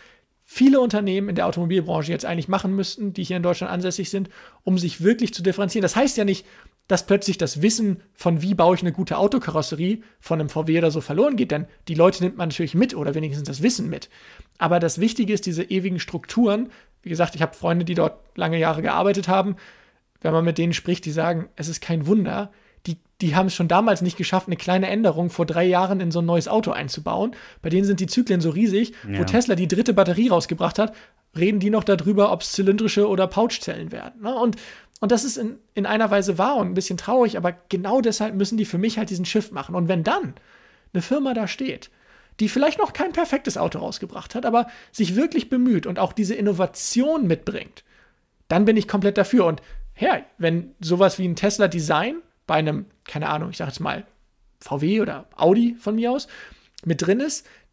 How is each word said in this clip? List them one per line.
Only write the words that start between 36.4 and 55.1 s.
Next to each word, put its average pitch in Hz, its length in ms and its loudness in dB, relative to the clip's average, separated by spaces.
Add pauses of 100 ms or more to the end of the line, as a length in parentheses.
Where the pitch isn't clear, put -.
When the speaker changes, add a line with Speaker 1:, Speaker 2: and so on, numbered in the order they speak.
Speaker 1:
und 202 120 0
ein 180 80 -6
bisschen 190 220 -2
traurig, 233 380 0
aber 175 180 -2 (140)
genau 196 320 0
deshalb 220 360 0
müssen 196 220 0
die 220 60 2
für - 140 -2
mich 220 200 0
halt 220 120 -4
diesen 180 160 -4
Shift 208 260 -2
machen. - 240 -8
Und 175 140 0
wenn 175 140 0
dann 269 300 -2 (600)
eine 180 80 0
Firma 269 320 -2
da 226 120 -2
steht, - 440 -8 (500)
die 220 80 2
vielleicht 285 320 0
noch - 140 -2
kein 370 180 -4
perfektes - 460 -2
Auto 170 220 -2
rausgebracht - 540 -10
hat, 240 120 -6
aber 233 220 2 (260)
sich 185 240 0
wirklich 330 320 0
bemüht 247 380 2
und 180 120 -4
auch 185 140 0
diese 214 220 -2
Innovation 208 920 0
mitbringt, - 560 -4 (640)
dann 180 160 4
bin 220 140 6
ich 208 100 0
komplett 202 300 0
dafür. 202 280 4
Und 160 160 0 (380)
ja, 294 220 0 (160)
wenn 170 420 -2
sowas 180 400 2
wie 180 80 -2
ein 170 80 -2
Tesla-Design 175 800 0 (320)
bei 160 80 0
einem, 151 300 -2 (180)
keine 156 240 -6
Ahnung, 151 220 -4
ich - 80 -12
sag 160 100 -6
jetzt 131 140 -10
mal 147 240 -6 (560)
V 139 180 -6
W 190 220 2
oder 147 240 -6 (100)